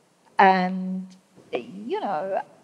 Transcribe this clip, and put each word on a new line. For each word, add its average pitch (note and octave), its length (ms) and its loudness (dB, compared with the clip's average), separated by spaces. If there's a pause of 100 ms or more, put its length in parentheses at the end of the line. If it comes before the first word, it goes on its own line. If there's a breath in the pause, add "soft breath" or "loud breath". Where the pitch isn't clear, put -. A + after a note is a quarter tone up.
(380)
and, F#3 680 4 (460)
you G3 480 -6
know, F#3+ 420 -4 (220)